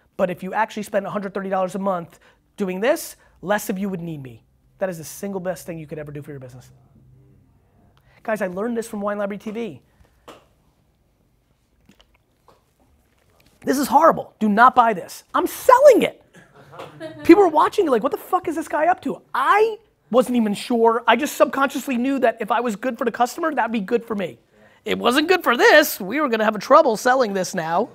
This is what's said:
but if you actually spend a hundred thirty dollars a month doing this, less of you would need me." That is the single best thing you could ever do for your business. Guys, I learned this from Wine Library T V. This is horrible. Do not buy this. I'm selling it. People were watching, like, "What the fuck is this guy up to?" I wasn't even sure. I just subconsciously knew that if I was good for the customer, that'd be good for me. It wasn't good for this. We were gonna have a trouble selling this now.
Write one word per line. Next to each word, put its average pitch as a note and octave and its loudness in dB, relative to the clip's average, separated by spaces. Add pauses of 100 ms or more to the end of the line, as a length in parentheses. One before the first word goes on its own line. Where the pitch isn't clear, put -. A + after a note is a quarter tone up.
(180)
but F#3+ 0
if F3 -12
you F#3+ -10
actually G#3+ -4
spend G3 -4
a E3+ -10
hundred G3 -8
thirty F#3+ -6
dollars F#3 -2
a G3 -6
month F#3+ -6 (380)
doing F#3 -6
this, C#4+ -2 (280)
less G#3 -4
of G3 -6
you G3+ -4
would F#3 -8
need D#3+ -10
me." A#2+ -20 (360)
That F#3+ -4
is F3 -8
the D#3+ -14
single G3 -10
best F3+ -8
thing E3+ -10
you D#3+ -14
could D3+ -14
ever D3+ -14
do D3 -12
for D3+ -16
your C#3 -14
business. B2+ -20 (1500)
Guys, A3 -4
I G3 -2
learned G#3 -6
this A3 -6
from G#3 -10
Wine G#3 -4
Library G3+ -6
T G#3+ -12
V. G3+ -10 (3750)
This C4 0
is C#4 -2
horrible. B3 2
Do A3 0
not A3+ 6
buy A#3 4
this. - -14 (100)
I'm E4 0
selling B4+ 6
it. - -6 (1000)
People G4 8
were F4+ 4
watching, E4+ 0
like, A#3 0
"What C#4 -2
the G4 -6
fuck F4+ -4
is D#4 -4
this D#4 -8
guy D#4 -2
up F4+ 0
to?" - -8 (120)
I G4+ 2 (340)
wasn't B3 2
even G#3+ 2
sure. A3+ 2
I A3+ 6
just C#4+ -4
subconsciously C#4 0
knew C4+ -2
that A3+ 2
if A3 -4
I A3+ 0
was A#3+ -4
good A#3 -6
for C4+ -4
the A3+ -2
customer, D#4 -2
that'd A#3 -2
be A#3 -2
good A#3 -2
for A3 -6
me. E3+ -8 (480)
It F#3+ -2
wasn't B3+ 2
good F4+ 2
for A#3+ 2
this. D#4+ 6
We G#3+ -6
were C#4+ 0
gonna A3 0
have G#3+ 0
a G3+ -8
trouble C4+ 4
selling B3 0
this F#3 -4
now. E3+ -2